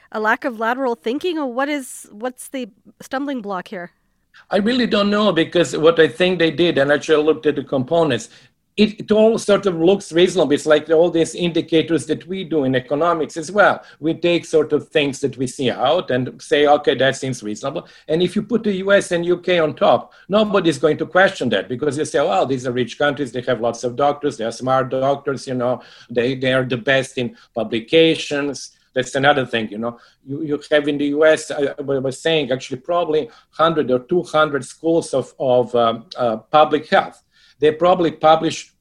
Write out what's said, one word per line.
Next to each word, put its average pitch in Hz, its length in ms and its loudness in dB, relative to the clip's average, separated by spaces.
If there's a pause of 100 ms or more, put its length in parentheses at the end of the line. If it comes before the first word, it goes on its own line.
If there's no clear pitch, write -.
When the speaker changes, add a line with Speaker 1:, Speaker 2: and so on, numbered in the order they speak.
(120)
Speaker 1:
a 220 80 -6
lack 220 240 -2
of 226 160 -6
lateral 247 340 -2
thinking, 302 440 -6
or 285 80 -4
what 262 220 -4
is, 285 420 -8
what's 240 380 -12
the 254 200 -8 (320)
stumbling 269 400 -8
block 190 280 -8
here? 175 240 -14 (580)
Speaker 2:
I 190 80 2
really 233 280 0
don't 202 220 2
know, 208 240 2
because 165 440 0
what 165 220 4
I 156 100 6
think 180 300 0
they 165 120 2
did, 156 260 0
and 143 160 2
actually 151 300 2
I - 20 2
looked 151 220 0
at 147 100 0
the 131 80 -6
components, 139 640 0 (480)
it, 214 240 0
it 147 100 -6
all 214 280 4
sort 196 260 0
of 185 120 0
looks 180 360 2
reasonable. 170 400 2
It's 143 140 -2
like 151 240 2
all 165 200 4
these 160 240 0
indicators 160 720 0
that 156 200 -4
we 190 180 -8
do 151 200 -2
in 131 120 0
economics 156 640 -2
as 160 120 -10
well. 180 320 2 (180)
We 156 120 -2
take 170 320 0
sort 151 300 0
of 131 160 -2
things 143 300 -2
that 123 180 -4
we 131 80 -4
see 123 240 -4
out 135 400 -2
and 123 320 -4
say, 147 240 2
"Okay, 143 300 4
that 131 200 2
seems 131 260 -8
reasonable." 107 460 -8 (180)
And 160 160 0
if 180 140 -2
you 208 60 -2
put 226 220 -2
the 208 100 -2 (100)
U 196 80 2
S 190 200 2
and 170 120 -2
U 175 140 0
K 175 220 0
on 156 140 0
top, 151 380 0 (160)
nobody's 190 480 2
going 151 220 0
to 156 80 -4
question 185 420 2
that, 101 220 -2
because 131 260 -4
you 151 80 -4
say, 147 160 -2
"Well, 180 240 2
these 131 220 -4
are 123 60 -4
rich 120 260 -4
countries, 143 340 -2
they 127 80 -6
have 117 220 -2
lots 117 200 -4
of 123 140 -6
doctors, 143 400 -2
they 110 80 -6
are 117 80 -4
smart 127 380 -2
doctors, 135 560 -4
you 131 80 -6
know, 123 260 -2 (300)
they, 123 240 -2
they 131 180 -2
are 131 120 2
the 127 120 -4
best 131 400 0
in 120 180 -4 (200)
publications." 143 1200 0 (200)
That's 127 180 -4
another 139 380 4
thing, 113 220 -2
you 107 100 -10
know. 120 100 -6 (360)
You, 139 60 -8 (140)
you 147 40 -2 (160)
have 151 220 2
in 147 100 -2
the 143 140 -2
U 151 40 0 (180)
S, - 120 -10
I, 147 120 -4 (160)
I 139 200 -4 (100)
was 127 180 -8
saying, 160 240 0
actually 131 300 -6 (120)
probably 160 300 0 (400)
hundred 156 240 2 (100)
or 127 40 0 (100)
two 175 120 2 (140)
hundred 143 280 0 (100)
schools 165 460 -2
of, 120 60 -6 (120)
of, 123 360 2
um, 113 220 2 (260)
uh, 113 160 -2 (200)
public 151 260 2 (100)
health. - 240 0 (420)
They 151 100 6 (140)
probably 175 280 2 (180)
publish 160 260 2 (240)